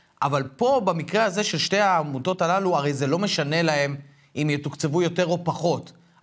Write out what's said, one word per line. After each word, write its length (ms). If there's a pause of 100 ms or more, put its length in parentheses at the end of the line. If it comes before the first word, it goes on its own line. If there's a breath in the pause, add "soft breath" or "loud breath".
(220 soft breath)
אבל 200 (140)
פה, 280
במקרה 400
הזה 200
של 140
שתי 200
העמותות 640
הללו, 340
הרי 160
זה 140
לא 120
משנה 440
להם 340 (400 loud breath)
אם 140
יתוקצבו 520
יותר 240
או 180
פחות. 480 (300 soft breath)